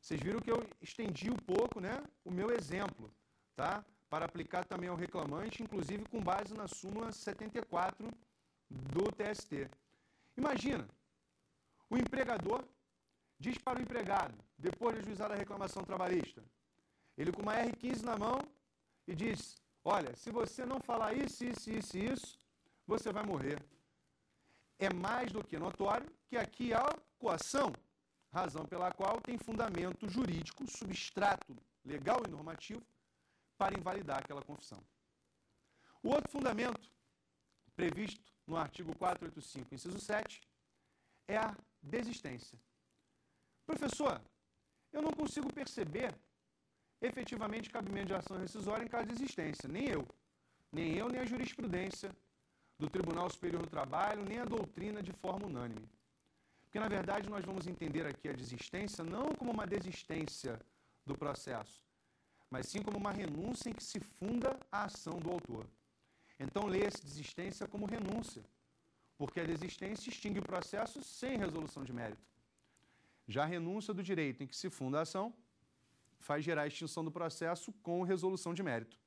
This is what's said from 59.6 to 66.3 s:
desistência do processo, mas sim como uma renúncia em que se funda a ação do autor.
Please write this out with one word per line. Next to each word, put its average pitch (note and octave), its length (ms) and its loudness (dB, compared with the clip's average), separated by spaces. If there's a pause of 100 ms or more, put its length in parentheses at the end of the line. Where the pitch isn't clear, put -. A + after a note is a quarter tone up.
desistência D#3+ 960 -2 (460)
do C#3 100 -4
processo, C3+ 680 -4 (640)
mas - 160 -2
sim G3+ 160 -4
como G#3 160 -2
uma G3+ 140 0
renúncia G3 580 -2
em - 20 -2
que - 100 -8
se - 180 -4
funda A#3+ 580 0 (140)
a G#3 120 2
ação - 360 -4
do D#3+ 100 -2
autor. A#2 340 -4 (720)